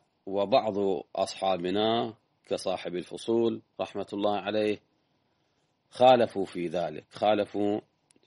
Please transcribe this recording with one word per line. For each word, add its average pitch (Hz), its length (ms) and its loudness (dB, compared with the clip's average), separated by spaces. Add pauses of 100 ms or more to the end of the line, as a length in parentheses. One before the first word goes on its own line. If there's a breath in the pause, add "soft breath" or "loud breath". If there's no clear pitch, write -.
(260)
وبعض 101 480 0 (420)
أصحابنا 98 1000 -2 (320)
كصاحب 90 500 -4
الفصول 110 680 -2 (180)
رحمة 95 320 -6
الله 104 240 0
عليه 104 440 -2 (1080)
خالفوا 120 540 4
في 87 220 -6
ذلك، 82 440 -4
خالفوا 104 720 0 (460)